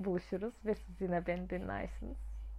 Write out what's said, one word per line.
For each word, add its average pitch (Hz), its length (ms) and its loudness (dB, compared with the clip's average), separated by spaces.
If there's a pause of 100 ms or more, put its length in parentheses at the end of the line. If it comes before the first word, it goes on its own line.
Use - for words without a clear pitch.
buluşuruz 190 540 0 (100)
ve 208 100 6
siz - 260 -8
yine 175 260 4
beni 180 240 2
dinlersiniz. - 760 -2 (340)